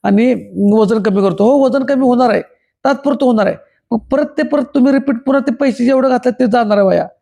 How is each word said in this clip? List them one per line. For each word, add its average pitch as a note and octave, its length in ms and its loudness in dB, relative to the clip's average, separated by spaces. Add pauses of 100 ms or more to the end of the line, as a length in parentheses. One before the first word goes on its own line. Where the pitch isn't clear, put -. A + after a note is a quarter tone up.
आणि G#3+ 280 2 (400)
वजन A3 300 2
कमी G3 200 -2
करतो. G3 220 0
हो, C4+ 200 2
वजन C4 200 0
कमी C4+ 200 -2
होणार B3 260 2
आहे, G3 120 -2 (420)
तात्पुरतं C#4 420 -2
होणार G#3+ 200 2
आहे, - 100 -4 (340)
मग A3+ 80 -4 (140)
परत D4 140 0 (120)
ते, D4+ 40 -2
परत D4 220 -2 (100)
तुम्ही C#4 180 2
रिपीट, C4+ 320 -2
पुन्हा C4+ 220 0
ते C4+ 80 -2
पैसे A#3+ 300 -2
जेवढं C4 240 2
घातले B3+ 220 0
ते B3+ 160 -2
जाणार G#3+ 300 0
आहे G3+ 100 2
वाया. F3 200 0 (160)